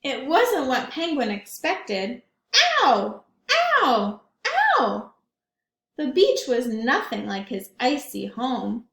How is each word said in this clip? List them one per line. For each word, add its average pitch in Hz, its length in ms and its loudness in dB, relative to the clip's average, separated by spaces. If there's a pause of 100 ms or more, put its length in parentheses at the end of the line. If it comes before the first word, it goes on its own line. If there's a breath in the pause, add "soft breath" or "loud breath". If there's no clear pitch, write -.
It 262 240 -6
wasn't 370 400 2
what 254 240 -2
Penguin 302 400 -2
expected. 208 920 -6 (580)
Ow! 214 420 2 (280)
Ow! 403 720 2 (280)
Ow! 571 640 0 (840)
The 302 120 -4
beach 370 400 4
was 247 180 0
nothing 226 600 -2
like 202 220 -6
his 190 300 -8
icy 254 480 -2
home. 226 680 -6